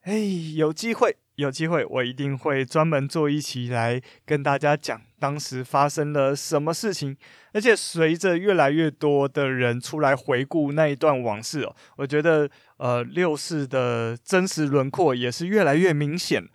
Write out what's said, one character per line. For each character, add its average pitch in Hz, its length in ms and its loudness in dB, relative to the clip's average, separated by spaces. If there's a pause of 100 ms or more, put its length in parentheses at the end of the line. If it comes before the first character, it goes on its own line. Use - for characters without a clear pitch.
哎， 208 160 -4 (360)
有 156 180 2
机 220 220 -4
会， 220 240 2 (160)
有 143 160 -2
机 160 180 -4
会， 165 160 0
我 127 180 -2
一 123 120 -4
定 139 240 -4
会 135 260 0
专 156 220 2
门 139 200 0
做 151 220 0
一 147 120 0
期 123 280 -8
来 120 320 -2 (240)
跟 147 180 -2
大 139 160 0
家 147 160 2
讲 127 280 -6 (160)
当 143 200 -4
时 131 240 -8
发 139 260 2
生 147 260 -2
了 139 200 2
什 143 280 -2
么 160 100 -2
事 202 220 -4
情。 135 220 -6 (360)
而 214 80 -2
且 214 140 4
随 165 420 0
着 175 200 2
越 190 180 2
来 143 160 4
越 156 200 2
多 143 360 2
的 139 220 -2
人 123 320 0
出 151 200 -8
来 143 140 4
回 135 300 0
顾 143 280 -2
那 156 140 4
一 143 80 0
段 139 260 2
往 110 220 -4
事 143 200 -6
哦， - 120 -8 (220)
我 139 100 -6
觉 151 160 0
得， 151 260 4 (280)
呃， 123 260 0
六 151 340 -2
四 147 300 -4
的 120 500 -2
真 185 300 0
实 156 200 -2
轮 135 240 2
廓 151 240 2
也 123 180 -2
是 170 140 -6
越 202 180 2
来 143 100 4
越 175 180 4
明 147 240 -2
显。 113 380 -2